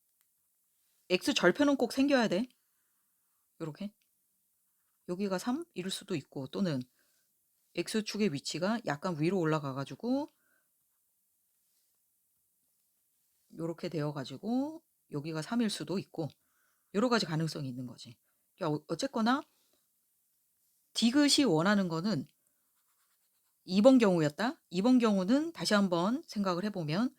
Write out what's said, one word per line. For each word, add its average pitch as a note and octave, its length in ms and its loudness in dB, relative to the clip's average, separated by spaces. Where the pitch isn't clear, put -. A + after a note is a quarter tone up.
X절편은 A#3+ 680 2
꼭 A#3 160 -2
생겨야 C4+ 360 2
돼. F#3 200 -2
요렇게. E3 320 -10
여기가 F#3 300 -4
삼 C4 260 -4
이럴 F#3 160 -6
수도 - 260 -8
있고, C3+ 320 -8
또는 E3+ 340 -2
X축의 G#3 560 -2
위치가 F3 540 -4
약간 D3 340 -4
위로 F3+ 180 2
올라가 D#3 340 0
가지고 A3+ 600 -6
요렇게 E3 320 -8
되어 D3+ 240 -4
가지고 A3+ 680 -6
여기가 D#3 300 -6
삼일 A#3 280 0
수도 E3+ 280 -4
있고, D#3+ 300 -6
여러 A#3 140 2
가지 G#3+ 180 2
가능성이 D#3 420 -2
있는 B2+ 180 -8
거지. A#2+ 320 -18
그러니까 D#3 200 -2
어-, D3 120 -10
어쨌거나 A#3+ 540 -2
디귿이 C#4 500 4
원하는 F#3+ 440 2
거는 E3 380 -4
이 F#3 180 2
번 C4 160 10
경우였다. G3 640 2
이 F3 120 -2
번 B3+ 160 6
경우는 A3+ 540 2
다시 E3+ 220 -2
한번 G3+ 520 2
생각을 F#3+ 380 -2
해보면, G3 540 -2